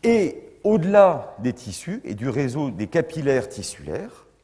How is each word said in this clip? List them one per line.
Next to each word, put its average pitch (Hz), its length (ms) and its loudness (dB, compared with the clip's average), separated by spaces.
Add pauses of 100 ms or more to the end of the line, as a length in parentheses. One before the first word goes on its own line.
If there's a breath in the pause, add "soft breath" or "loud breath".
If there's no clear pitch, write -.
Et 226 400 2 (220)
au-delà 196 760 4
des 120 140 -2
tissus - 500 -10
et 98 120 -8
du 113 140 -4
réseau 139 420 -2
des 101 160 -6
capillaires 147 600 0
tissulaires 101 800 -12 (180)